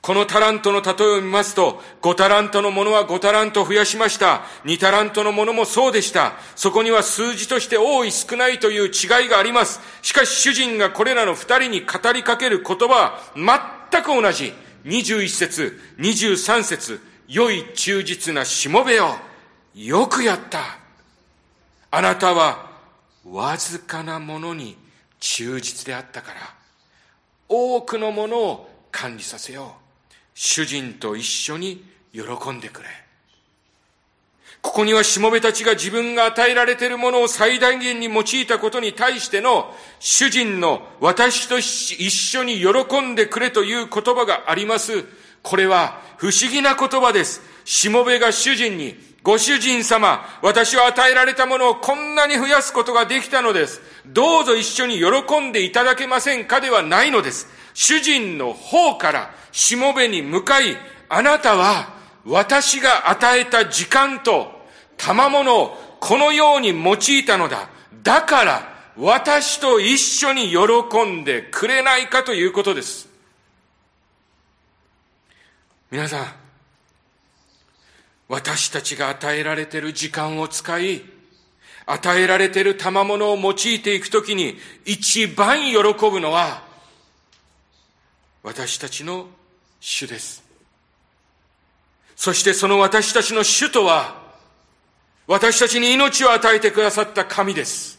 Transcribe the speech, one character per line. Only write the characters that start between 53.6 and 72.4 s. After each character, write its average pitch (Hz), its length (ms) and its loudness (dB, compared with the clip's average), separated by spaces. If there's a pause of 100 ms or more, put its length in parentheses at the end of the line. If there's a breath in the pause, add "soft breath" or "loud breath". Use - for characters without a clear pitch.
す。 - 140 -12 (260 loud breath)
ど 294 340 4
う 294 40 0
ぞ 233 120 2
一 226 100 -2
緒 254 200 -2
に 233 120 -4
喜 262 420 2
ん 269 120 -8
で 214 100 2
い 180 100 -2
た 240 120 4
だ 254 120 4
け 269 100 -6
ま 254 140 0
せ 277 160 -2
ん 226 100 -8
か」 262 160 2
で 269 80 -2
は 214 120 4
な 175 220 4
い 294 60 0
の 233 120 2
で 135 100 -4
す。 - 160 -12 (260 loud breath)
主 311 260 2
人 247 380 -2
の 127 140 -4
方 - 440 2
か 156 160 0
ら 120 180 -4 (220 loud breath)
し - 240 0
も 269 160 2
べ 262 160 2
に 180 140 -2
向 160 200 -4
か 269 180 4
い、 190 160 0 (320 loud breath)
「あ 170 140 0
な 294 160 4
た 240 180 4
は 185 320 2 (360 loud breath)
私 240 560 2
が 247 300 2
与 247 300 4
え 247 40 0
た 233 220 2
時 170 200 -4
間 269 340 2
と 160 460 -2 (300 loud breath)
賜 233 340 2
物 269 260 4
を - 440 -2
こ - 180 0
の 294 140 4
よ 294 240 6
う 277 40 2
に 233 80 0
用 175 260 2
い 269 300 2
た 208 120 2
の 170 120 0
だ。 104 200 -8 (340 loud breath)
だ 311 200 4
か 285 220 4
ら 143 260 -2 (260 loud breath)
私 269 640 0
と 247 200 4
一 240 180 2
緒 - 340 0
に 247 180 -2
喜 226 540 2
ん 180 200 -6
で 127 260 -2
く - 180 -4
れ 262 140 2
な 262 160 2
い 254 100 -4
か」 262 160 0
と 254 100 -4
い 180 120 0